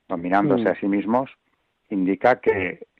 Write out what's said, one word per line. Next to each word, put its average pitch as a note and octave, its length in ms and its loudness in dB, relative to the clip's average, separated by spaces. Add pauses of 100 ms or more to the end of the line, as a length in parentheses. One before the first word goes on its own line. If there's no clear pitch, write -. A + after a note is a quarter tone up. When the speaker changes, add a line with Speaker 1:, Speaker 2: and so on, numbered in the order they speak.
Speaker 1:
dominándose G2 560 0
Speaker 2:
Mm. G2+ 40 2
Speaker 1:
a F2+ 80 2
sí - 120 -4
mismos, G#2+ 420 -2 (600)
indica G2 500 2
que F2+ 460 -2 (140)